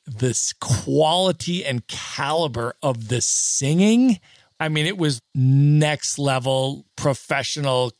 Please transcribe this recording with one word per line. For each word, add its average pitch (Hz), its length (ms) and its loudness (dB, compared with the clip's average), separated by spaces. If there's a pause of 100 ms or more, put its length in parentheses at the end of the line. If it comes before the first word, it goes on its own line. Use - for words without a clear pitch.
this 120 460 -2
quality 165 1120 0
and 127 240 -6
caliber 139 920 -4
of 117 260 -2
the 120 140 -2
singing, 208 1000 2 (400)
I 160 80 -2
mean, 156 200 0
it 196 100 -4
was 147 240 0 (140)
next 143 800 4
level 135 800 -2
professional 135 1040 -2